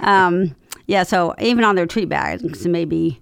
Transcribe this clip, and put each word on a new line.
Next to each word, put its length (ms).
Um, 540
yeah, 180
so 360
even 240
on 120
their 100
tree 200
bags, 600
maybe, 560